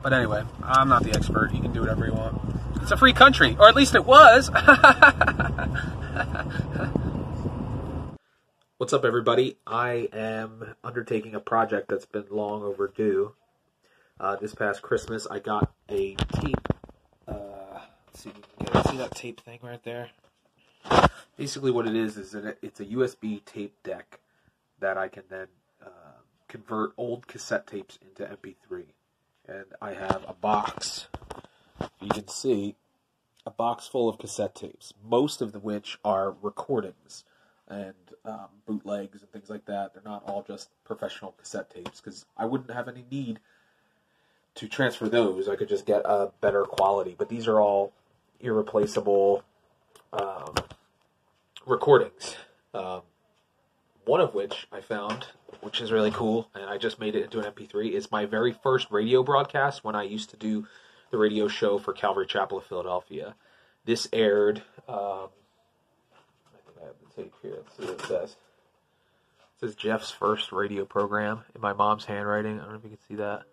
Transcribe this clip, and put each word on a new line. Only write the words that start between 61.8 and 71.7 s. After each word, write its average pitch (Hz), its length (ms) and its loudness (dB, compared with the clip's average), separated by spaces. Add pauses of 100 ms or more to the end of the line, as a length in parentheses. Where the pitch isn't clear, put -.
Calvary 98 320 -4
Chapel 98 320 -4
of 90 60 -12
Philadelphia. 90 720 -8 (520)
This 113 260 -2
aired, 107 500 2 (240)
um, 123 80 -12
I - 1700 -14
think - 140 -20
I 82 40 -20
have 65 160 -20
the - 220 -18
tape - 180 -16
here. - 160 -14
Let's - 200 -20
see - 100 -14
what 92 80 -10
it - 80 -16
says. - 300 -6
It - 1300 -20
says 110 140 -8
Jeff's 107 360 -6
first 104 420 -4
radio 98 320 -4
program 104 600 -4 (100)
in 113 60 -18
my 101 120 -4